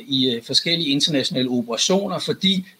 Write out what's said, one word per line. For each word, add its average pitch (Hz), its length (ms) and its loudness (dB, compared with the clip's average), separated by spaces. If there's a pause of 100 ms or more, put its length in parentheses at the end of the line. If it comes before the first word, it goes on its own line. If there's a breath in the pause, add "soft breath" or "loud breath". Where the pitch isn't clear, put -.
i, 131 220 2
øh, 117 140 -2
forskellige 165 460 0
internationale 143 600 0
operationer, 151 720 0
fordi 190 460 0 (140 loud breath)